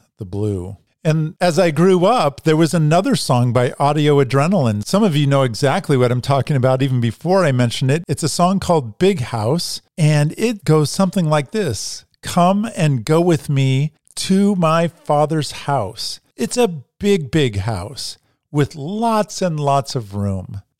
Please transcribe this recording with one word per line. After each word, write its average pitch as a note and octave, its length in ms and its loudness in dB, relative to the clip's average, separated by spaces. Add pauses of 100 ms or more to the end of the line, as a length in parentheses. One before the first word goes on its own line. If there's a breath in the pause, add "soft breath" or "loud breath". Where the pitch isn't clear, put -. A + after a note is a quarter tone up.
(180)
the A2 80 -12
blue. G2+ 520 -6 (260)
And D#3 380 -2
as F3 160 2
I F3 140 2
grew F3 340 4
up, G3 380 0
there D#3 140 2
was E3 180 2
another F3 400 2
song B2 380 0
by B2 260 2
Audio D3 440 2
Adrenaline. C3 640 0
Some G3 160 0
of F#3+ 140 2
you D3 100 2
know C#3 160 2
exactly C3+ 560 0
what B2 140 2
I'm B2 100 0
talking C#3 340 0
about C3 280 2
even B2+ 180 0
before E3 420 0
I D3+ 100 2
mention B2 360 0
it. D#3+ 180 0
It's - 140 -4
a D3+ 80 -2
song F#3 300 0
called C#3 400 -2
Big F#3 220 2
House, A#2 600 -4 (160)
and D3+ 400 2
it A3 280 -2
goes D#3 260 2
something F#3 340 0
like D3+ 260 -2
this. E3+ 540 -6 (160)
"Come G3 540 0
and C#3 300 0
go D#3 160 2
with E3+ 280 0
me C3+ 440 0 (220)
to G3+ 420 2
my E3 320 0
Father's D3+ 600 -2
house." - 680 -6 (160)
It's - 220 -6
a A#3+ 100 2
big, F3 640 -2
big B2 280 0
house G2+ 600 -8 (320)
with D3 240 -2
lots G#3+ 640 -4
and E3 180 -2
lots C#3 360 -2
of G#2 180 -8
room. G2+ 480 -6 (180)